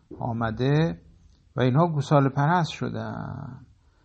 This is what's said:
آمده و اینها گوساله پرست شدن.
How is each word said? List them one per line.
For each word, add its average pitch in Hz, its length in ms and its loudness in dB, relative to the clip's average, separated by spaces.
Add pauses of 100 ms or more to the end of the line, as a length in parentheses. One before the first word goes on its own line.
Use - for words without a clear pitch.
(180)
آمده 123 840 0 (560)
و 123 40 -2
اینها 131 280 4
گوساله 143 400 4
پرست 151 420 0
شدن. 110 960 -10 (380)